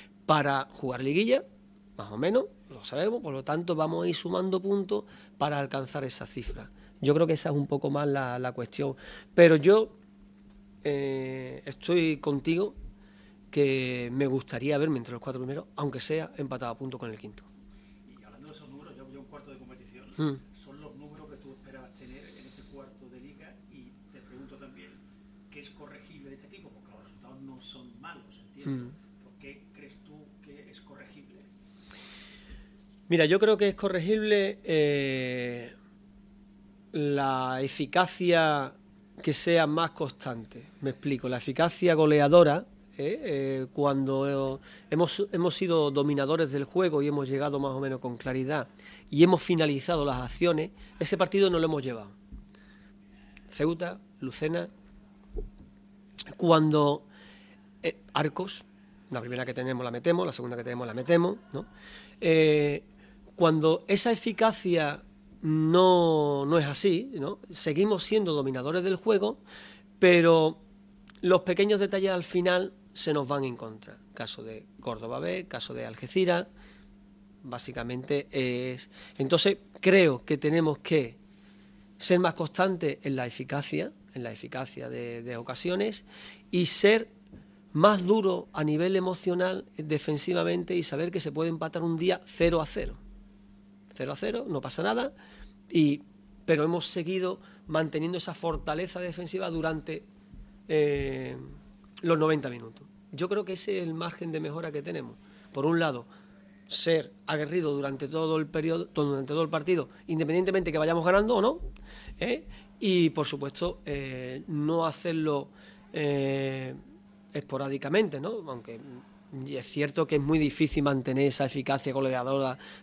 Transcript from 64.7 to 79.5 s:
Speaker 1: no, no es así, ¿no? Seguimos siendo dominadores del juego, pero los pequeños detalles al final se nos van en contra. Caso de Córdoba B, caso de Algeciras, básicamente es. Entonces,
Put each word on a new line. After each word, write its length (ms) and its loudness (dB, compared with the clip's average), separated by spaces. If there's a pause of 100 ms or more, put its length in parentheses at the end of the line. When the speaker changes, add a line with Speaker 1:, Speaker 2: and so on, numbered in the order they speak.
Speaker 1:
no, 1000 4
no 140 2
es 80 2
así, 480 0
¿no? 240 -6 (100)
Seguimos 540 0
siendo 300 0
dominadores 500 -2
del 140 0
juego, 420 0 (640)
pero 580 8 (600)
los 220 4
pequeños 360 2
detalles 320 0
al 140 -2
final 480 0 (220)
se 180 -2
nos 160 0
van 160 -2
en 100 -6
contra. 420 -14 (160)
Caso 300 -10
de 240 -14 (140)
Córdoba 400 -8
B, 260 -6
caso 260 -10
de 140 -8
Algeciras, 600 0 (960)
básicamente 880 -6
es. 580 -4 (260)
Entonces, 420 4 (220)